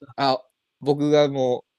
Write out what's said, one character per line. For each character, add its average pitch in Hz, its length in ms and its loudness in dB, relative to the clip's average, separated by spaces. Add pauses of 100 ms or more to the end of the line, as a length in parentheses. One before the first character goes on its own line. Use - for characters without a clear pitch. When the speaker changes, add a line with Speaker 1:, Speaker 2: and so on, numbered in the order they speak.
Speaker 1:
な。 - 160 -20
Speaker 2:
あ、 135 240 0 (400)
僕 147 280 -2
が 147 200 4
も 127 340 -2 (160)